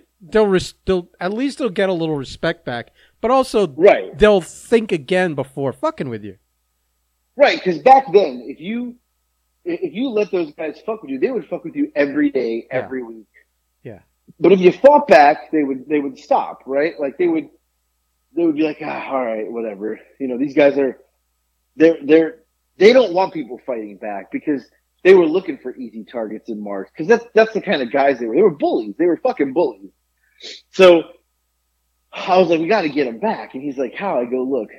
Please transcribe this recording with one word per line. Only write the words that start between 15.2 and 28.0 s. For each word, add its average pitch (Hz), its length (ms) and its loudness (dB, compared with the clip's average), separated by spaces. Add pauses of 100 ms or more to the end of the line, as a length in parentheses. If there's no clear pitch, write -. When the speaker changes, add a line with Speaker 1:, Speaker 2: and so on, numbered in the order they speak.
Speaker 2:
they 156 140 0
would, 131 240 -6
they 151 100 0
would 139 180 -6
stop, 110 480 -4
right? 143 360 -2
Like, 139 180 -6
they 180 80 0
would, 160 220 -2 (880)
they 170 100 0
would 156 100 0
be 151 60 -2
like, 151 200 -4
"Ah, 139 280 -10
all 131 140 -4
right, 110 260 -6
whatever." 107 480 -8 (220)
You 135 80 -6
know, 123 100 -6
these 139 160 -6
guys 143 240 4
are, 131 220 -2 (720)
they're, 160 300 4
they're, 156 320 2 (400)
they 202 160 6
don't 240 220 4
want 185 200 -2
people 123 320 -10
fighting 107 300 -10
back, 101 340 -12
because 143 340 -6 (380)
they 185 120 8
were 180 120 6
looking 156 320 -4
for 127 180 -14
easy 110 280 -16
targets 110 440 -10
in 107 140 -10
Marks, 98 340 -10
'cause 160 120 -8
that's, 226 160 2 (100)
that's 220 180 2
the 196 80 -4
kind 165 220 -2
of 117 100 -6
guys 139 260 2